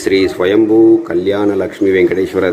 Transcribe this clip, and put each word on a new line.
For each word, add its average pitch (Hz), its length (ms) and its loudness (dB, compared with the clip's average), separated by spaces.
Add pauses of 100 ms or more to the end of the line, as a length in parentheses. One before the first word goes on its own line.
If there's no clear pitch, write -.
శ్రీ 95 140 0 (140)
స్వయంభూ 104 460 0 (320)
కళ్యాణ 98 400 -2 (120)
లక్ష్మీ 95 340 -2
వెంకటేశ్వర 92 560 0